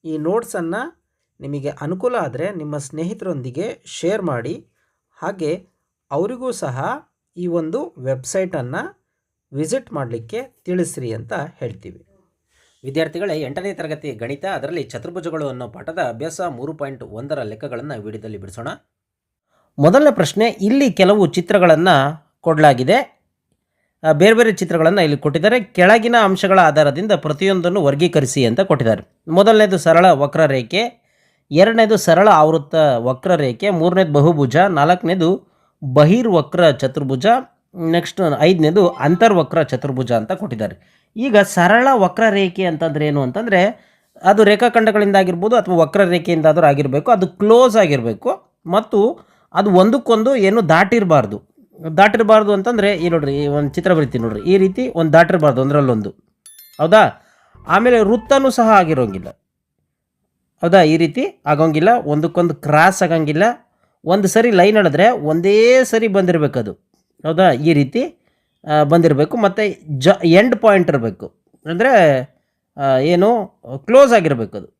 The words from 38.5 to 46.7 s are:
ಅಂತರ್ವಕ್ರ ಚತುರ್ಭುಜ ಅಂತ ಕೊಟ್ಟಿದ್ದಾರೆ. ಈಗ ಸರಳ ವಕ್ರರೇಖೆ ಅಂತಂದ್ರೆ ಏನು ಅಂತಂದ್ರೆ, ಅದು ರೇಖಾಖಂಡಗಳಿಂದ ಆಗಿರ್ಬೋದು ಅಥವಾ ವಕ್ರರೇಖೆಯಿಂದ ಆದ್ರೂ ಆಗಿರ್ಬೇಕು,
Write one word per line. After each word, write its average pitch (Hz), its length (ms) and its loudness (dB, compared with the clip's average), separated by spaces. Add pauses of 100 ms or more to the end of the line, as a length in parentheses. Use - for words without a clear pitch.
ಅಂತರ್ವಕ್ರ 170 760 0
ಚತುರ್ಭುಜ 131 480 -6
ಅಂತ 117 200 -2
ಕೊಟ್ಟಿದ್ದಾರೆ. 123 840 -10
ಈಗ 220 220 0
ಸರಳ 202 560 2
ವಕ್ರರೇಖೆ 196 720 0
ಅಂತಂದ್ರೆ 151 420 -2
ಏನು 147 140 -2
ಅಂತಂದ್ರೆ, 185 380 -2 (640)
ಅದು 208 200 4
ರೇಖಾಖಂಡಗಳಿಂದ 208 720 2
ಆಗಿರ್ಬೋದು 190 400 0
ಅಥವಾ 185 200 0
ವಕ್ರರೇಖೆಯಿಂದ 170 720 0
ಆದ್ರೂ 160 220 4
ಆಗಿರ್ಬೇಕು, 143 440 0